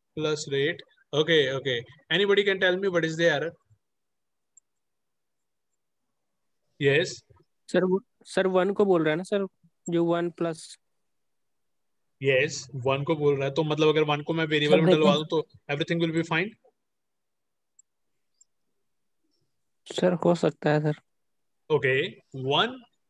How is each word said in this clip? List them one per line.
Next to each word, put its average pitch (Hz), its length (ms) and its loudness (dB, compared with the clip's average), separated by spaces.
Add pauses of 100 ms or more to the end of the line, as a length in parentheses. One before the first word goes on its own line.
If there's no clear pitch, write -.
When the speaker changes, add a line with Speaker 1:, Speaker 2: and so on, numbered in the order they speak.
(160)
Speaker 1:
plus 156 360 -4
rate, 143 300 -2 (300)
okay, 156 280 2 (120)
okay, 131 260 -4 (340)
anybody 196 320 2
can 196 160 0
tell 185 200 2
me 196 80 -2
what 170 160 0
is 160 160 -6
the 170 100 4
error? 156 220 -2 (3250)
Yes? 143 280 2 (640)
Speaker 2:
सर, 185 120 2
वो, 190 160 0 (240)
सर, 190 220 -2
वन 185 260 2
को 208 120 2
बोल 180 180 2
रहा 156 80 0
है 156 60 0
ना 180 60 -6
सर, 196 240 -4 (420)
जो 170 160 0
वन 170 260 -2
प्लस। 165 460 -8 (1500)
Speaker 1:
यस, 135 520 0
वन 135 300 -2
को 160 120 -2
बोल 143 200 2
रहा 139 120 -2
है, 135 60 -8
तो 160 100 0
मतलब 156 240 2
अगर 156 140 2
वन 147 200 -2
को 160 100 -6
मैं 160 140 -2
वेरिएबल 147 300 2
Speaker 2:
सर, 180 40 6
Speaker 1:
में 175 140 6
डलवा 156 180 4
Speaker 2:
देखिए। 151 120 0
Speaker 1:
दूं - 0 -
तो 156 240 -4 (220)
everything 165 340 -2
will 160 140 -4
be 165 140 -4
fine? 175 160 -2 (3500)
Speaker 2:
सर, - 260 -2
हो 170 220 0
सकता 156 360 -2
है 151 100 2
सर। 151 200 -4 (720)
Speaker 1:
ओके, 135 340 0 (340)
वन 202 420 -2 (260)